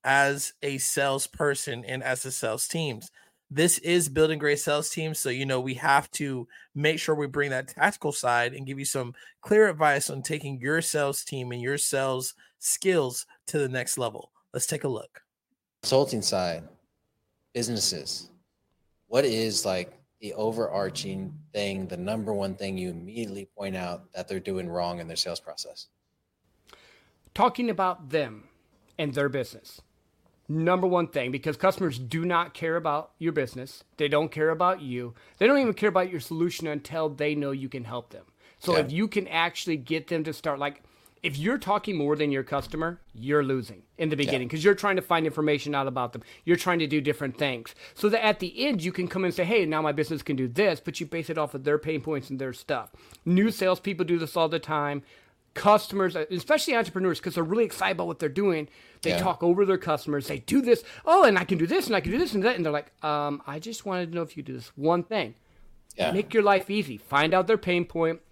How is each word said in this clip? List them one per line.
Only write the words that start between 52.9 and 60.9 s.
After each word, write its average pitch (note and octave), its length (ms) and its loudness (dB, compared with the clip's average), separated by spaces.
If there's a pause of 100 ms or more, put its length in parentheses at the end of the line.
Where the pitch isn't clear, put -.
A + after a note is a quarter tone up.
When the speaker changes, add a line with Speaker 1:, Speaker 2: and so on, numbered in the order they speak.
Speaker 3:
New F#3+ 280 4
salespeople F#3 520 0
do E3+ 140 2
this D#3+ 180 -4
all E3 120 4
the E3 100 0
time, D3 440 -2 (520)
customers, G3 640 4
especially E3+ 580 0
entrepreneurs, F#3 460 0
'cause E3+ 140 -6
they're E3+ 100 0
really G#3+ 200 2
excited F#3+ 280 -2
about F3 140 -2
what E3+ 120 -6
they're D#3+ 100 -2
doing, D#3+ 400 0 (340)
they - 80 0
Speaker 2:
Yeah. F3 80 2
Speaker 3:
talk F3+ 240 0
over F3 220 6
their F#3 140 4
customers. D3 480 -2
They C#3+ 120 -6
do B3 220 2
this, A#3 220 6 (220)